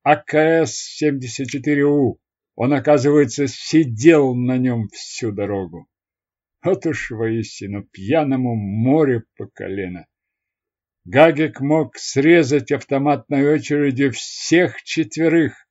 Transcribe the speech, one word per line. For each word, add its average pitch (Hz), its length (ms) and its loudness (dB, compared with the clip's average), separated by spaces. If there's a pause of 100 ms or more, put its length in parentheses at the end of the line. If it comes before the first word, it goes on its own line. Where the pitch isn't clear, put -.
А 147 140 2
К 156 500 0
С - 80 -8
семьдесят 135 760 -6
четыре 143 360 -2
У. 143 340 2 (380)
Он, 127 160 0
оказывается, 143 760 2
сидел 139 840 2
на 123 240 -2
нём 120 300 -2
всю - 440 -10
дорогу. 98 560 -6 (720)
Вот - 240 -2
уж - 240 -6
воистину 110 720 -6
пьяному 127 720 -2
море 117 720 0 (120)
по 104 100 -12
колено. 95 600 -10 (960)
Гагик 147 560 2
мог 147 360 0
срезать 147 760 2
автоматной 139 800 0
очередью 139 580 0
всех - 720 -2
четверых, 160 880 -2